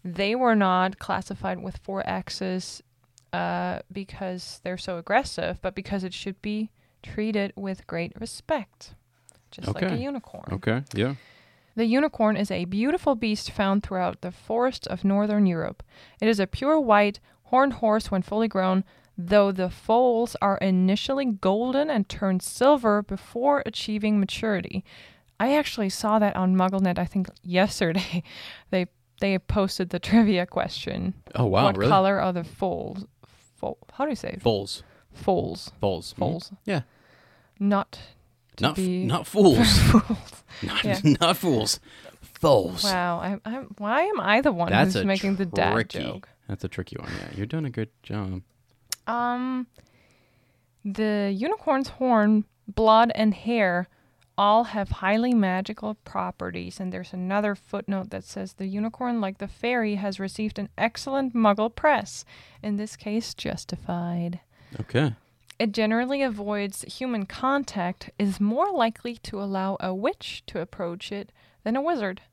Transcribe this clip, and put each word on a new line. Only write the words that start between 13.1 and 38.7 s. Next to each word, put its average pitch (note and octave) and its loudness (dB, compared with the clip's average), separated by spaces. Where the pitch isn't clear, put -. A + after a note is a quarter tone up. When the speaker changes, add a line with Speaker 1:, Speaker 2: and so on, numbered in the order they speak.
Speaker 1:
beast A3 -2
found G3 0
throughout F3+ -4
the F3+ -8
forests A#3+ -2
of F#3 -6
northern G#3 4
Europe. E3 -2
It G#3+ 2
is A3 2
a F#3+ 2
pure D4 2
white, G#3 4
horned C4 4
horse A3 2
when F#3+ 0
fully A3 0
grown, F#3+ 2
though G3 6
the F#3 -2
foals A#3 2
are G3 2
initially F#3+ 2
golden B3 0
and A3+ 0
turn F#3+ -2
silver A#3+ 4
before B3 -2
achieving G#3+ 0
maturity. G3 -2
I B3+ 2
actually A#3+ 0
saw G#3+ 0
that G#3 2
on F#3 4
MuggleNet, F#3 2
I F3 0
think, F#3 -2
yesterday. F3+ 0
<laughs> - -20
They, F3+ 0
they G3 2
posted F#3+ -2
the F3 -4
trivia G3 4
question. - -4
Speaker 2:
Oh, B2 2
wow, G2+ 4
Speaker 1:
"What F#3 4
Speaker 2:
really? A#2 4
Speaker 1:
color G3 4
are F#3 0
the F3 -4
foals?" F#3 -6
Fo-, - -8
how C4 -4
do D4+ -2
you B3 -4
say - -8
it? - -12
Speaker 2:
Foals. G2+ 0
Speaker 1:
Foals. - -2
Speaker 2:
Foals. F#2 -2
Mm-hmm. - -16
Speaker 1:
Foals. - -4
Speaker 2:
Yeah. F3+ 0
Speaker 1:
Not G3+ 0
to - -2
Speaker 2:
Not C#3+ 2